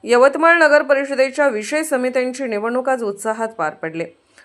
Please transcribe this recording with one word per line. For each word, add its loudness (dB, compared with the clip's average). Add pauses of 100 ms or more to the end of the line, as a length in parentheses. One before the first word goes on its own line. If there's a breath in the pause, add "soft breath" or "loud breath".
यवतमाळ 4
नगर 6
परिषदेच्या 0
विषय -4
समित्यांची -4
निवडणूक -4
आज -2
उत्साहात -4
पार -4
पडली. -8 (400 soft breath)